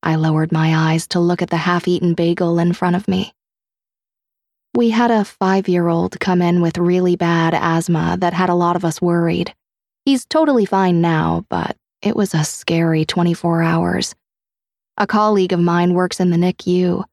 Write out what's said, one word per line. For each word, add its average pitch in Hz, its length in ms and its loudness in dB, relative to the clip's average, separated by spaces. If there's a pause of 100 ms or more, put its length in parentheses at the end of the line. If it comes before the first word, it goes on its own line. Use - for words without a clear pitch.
I 160 120 0
lowered 156 360 0
my 160 240 2 (160)
eyes 160 160 -2
to 180 120 -2
look 175 220 0
at 175 80 -4
the 165 160 -4
half-eaten 175 480 0
bagel 170 460 0
in 175 140 0
front 175 220 -2
of 196 120 -4
me. 190 260 -4 (1400)
We 233 160 2
had 233 200 2
a 214 140 2
five-year-old 180 960 0
come 180 220 0
in 175 200 2
with 165 160 0
really 180 380 2
bad 170 380 2
asthma 165 640 0
that 175 140 0
had 180 160 0
a 175 60 2
lot 175 200 0
of 175 100 -4
us 160 160 -4
worried. 170 540 -2 (500)
He's 269 200 0
totally 294 400 2
fine 185 360 2
now, 165 480 0
but - 280 -4 (240)
it 208 140 -2
was 202 180 -2
a 156 100 0
scary 165 640 -2
twenty-four 170 580 0
hours. 170 500 -2 (840)
A 202 100 -2
colleague 208 460 0
of 175 60 0
mine 175 360 2
works 180 240 -2
in 180 100 2
the 170 80 2
nicu. 180 760 -2